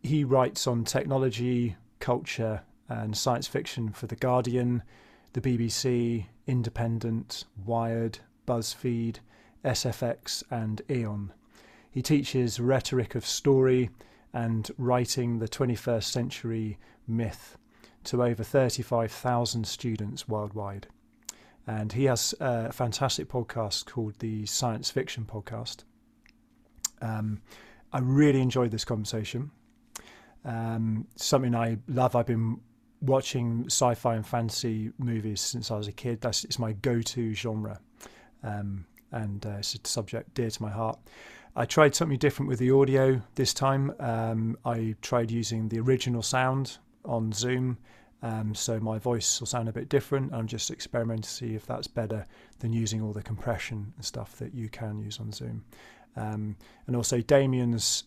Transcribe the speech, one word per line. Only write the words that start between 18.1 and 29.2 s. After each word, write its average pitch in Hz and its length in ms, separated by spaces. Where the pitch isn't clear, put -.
over 117 220
thirty-five 127 680
thousand 120 560
students 113 640
worldwide. 104 580
And 110 240
he 123 140
has 127 360
a 120 300
fantastic 123 600
podcast 113 560
called 107 320
the 110 260
Science 117 460
Fiction 127 340
Podcast. 110 600
Um, 110 400
I 139 100
really 135 420
enjoyed 123 280
this 110 140
conversation. 117 680